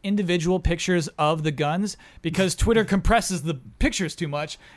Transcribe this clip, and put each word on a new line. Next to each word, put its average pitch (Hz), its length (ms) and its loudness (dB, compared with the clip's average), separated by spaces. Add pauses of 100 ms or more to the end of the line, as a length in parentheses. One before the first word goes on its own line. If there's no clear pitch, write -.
individual 180 560 0
pictures 170 480 0 (100)
of 156 260 0
the 156 80 0
guns 156 440 -2 (260)
because 170 340 0
Twitter 226 300 4
<laughs> - 100 0
compresses 190 480 2
the 160 100 -4 (260)
pictures 202 360 0
too 165 120 -6
much, 147 300 -6 (200)